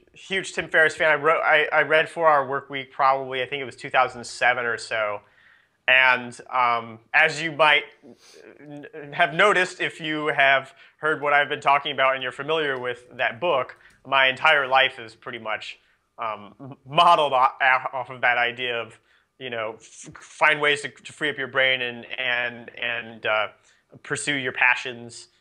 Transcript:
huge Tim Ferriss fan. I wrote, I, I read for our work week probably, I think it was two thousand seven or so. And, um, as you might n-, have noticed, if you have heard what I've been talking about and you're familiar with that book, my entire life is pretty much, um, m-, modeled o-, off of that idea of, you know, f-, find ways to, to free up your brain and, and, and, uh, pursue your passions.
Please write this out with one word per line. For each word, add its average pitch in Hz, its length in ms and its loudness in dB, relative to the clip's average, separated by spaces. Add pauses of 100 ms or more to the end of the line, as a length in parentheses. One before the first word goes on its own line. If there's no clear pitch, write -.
(140)
huge - 380 -8
Tim 165 160 -6
Ferriss 156 260 4
fan. 160 160 2
I 151 60 4
wrote, 151 260 2
I, 151 300 4
I 151 100 4
read 151 260 2
for 165 200 0
our 143 180 4
work 135 240 -6
week 135 220 -10
probably, 135 500 0
I 120 40 -4
think 143 140 -6
it 135 40 -8
was 117 120 -10
two 139 140 -12
thousand 120 340 0
seven 123 400 0
or 113 140 -2
so. 107 420 -4 (680)
And, 127 500 4 (140)
um, 117 480 0 (120)
as 151 300 2
you 165 100 -6
might 147 300 4 (800)
n-, 147 260 -18 (260)
have 151 220 0
noticed, 185 460 2
if 156 200 -6
you 156 280 -4
have 139 440 2 (260)
heard 151 220 -2
what 143 120 0
I've 143 160 4
been 139 120 -6
talking 143 320 0
about 135 220 2
and 131 80 -8
you're 127 100 -6
familiar 143 460 -4
with 123 260 -8 (120)
that 120 240 -4
book, 147 360 -2 (300)
my 135 220 2
entire 139 400 2
life 131 320 2
is 113 160 -16
pretty 120 240 -14
much, 107 400 -10 (380)
um, 104 420 -8
m-, 139 160 -18 (100)
modeled 156 460 4
o-, 131 40 2 (560)
off 127 180 -8
of 127 100 -14
that 123 180 2
idea 120 420 -2
of, 113 160 -12 (440)
you 127 100 -12
know, 113 300 -6
f-, - 300 -20 (100)
find 151 400 0
ways 147 220 0
to, 139 60 -10
to - 240 -20
free 151 180 -6
up 139 60 -8
your 135 120 -8
brain 131 340 0
and, 120 240 -10 (100)
and, 120 540 -6 (100)
and, 117 460 -8
uh, 107 220 0 (560)
pursue 147 320 -4
your 127 160 -6
passions. 120 760 -2 (120)